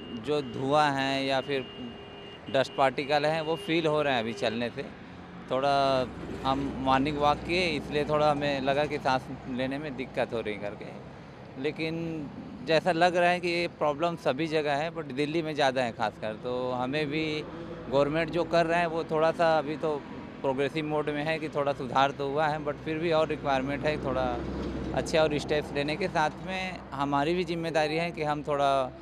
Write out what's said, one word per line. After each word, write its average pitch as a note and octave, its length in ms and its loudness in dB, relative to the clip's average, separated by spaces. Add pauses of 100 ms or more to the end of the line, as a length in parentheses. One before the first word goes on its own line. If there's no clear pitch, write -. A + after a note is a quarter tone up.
(220)
जो C#3+ 200 0
धुआं C3+ 500 2
है C3+ 340 0
या C3+ 140 2
फिर C3 260 -2 (840)
dust C3+ 260 2
particle C#3+ 500 2
है, D#3+ 160 2
वो D#3+ 140 -2
feel D#3+ 300 0
हो D3+ 160 2
रहा C#3 120 2
है A#2+ 60 2
अभी A2+ 120 -2
चलने A#2 380 -2
से। C3+ 120 -8 (680)
थोड़ा C3+ 560 2 (380)
हम C3+ 340 0
morning C3+ 400 2
walk D3 200 4
किए, F3 280 0
इसलिए D3 380 0
थोड़ा D3+ 260 4
हमें C#3+ 300 2
लगा C#3 240 2
कि D3 140 -2
सांस C3 240 2 (280)
लेने C3 280 -2
में D3 180 -6
दिक्कत B2+ 360 -2
हो A2+ 80 -2
रही G#2+ 140 -2
करके, G2+ 320 -8 (760)
लेकिन D#3+ 640 -4 (400)
जैसा D#3+ 260 4
लग E3+ 240 4
रहा F3 140 6
है F3+ 100 0
कि F3 80 -2
ये E3+ 200 0
problem D#3 480 0
सभी D#3 300 0
जगह D3+ 260 0
है, D#3 200 -2
but D#3+ 120 -8
दिल्ली D3 380 -2
में D#3 120 -4
ज़्यादा C3+ 280 2
है A#2 100 -2
खासकर। A2 400 -2 (120)
तो B2+ 260 -2
हमें B2+ 360 0
भी D#3 380 -2 (460)
गवर्नमेंट D3 400 2
जो E3 140 2
कर E3+ 220 4
रहा E3+ 140 4
है, E3+ 60 2
वो E3 180 -2
थोड़ा D#3+ 280 4
सा D#3+ 260 4
अभी D3+ 180 -2
तो D3+ 200 0 (440)
progressive C#3 440 0
mode D3+ 260 0
में D3 140 -2
है D#3+ 140 0
कि D3+ 100 -4
थोड़ा C#3+ 240 0
सुधार C3+ 380 2
तो C#3 180 -4
हुआ D3 180 2
है, D3+ 180 0
but C#3+ 100 -2
फिर D#3 240 -4
भी E3 140 0
और D#3 160 4
requirement C#3 560 0
है D3+ 200 0
थोड़ा B2+ 340 0 (560)
अच्छे C#3+ 240 0
और D3+ 200 4
steps C#3 340 -2
लेने C#3+ 240 -2
के। F#3 120 -2
साथ D#3 220 0 (160)
में F#3 320 -6 (140)
हमारी C#3+ 420 2
भी F3+ 100 0
जिम्मेदारी D#3+ 520 0
है E3+ 140 0
कि D#3+ 120 -6
हम D3 200 -2
थोड़ा, C#3 600 2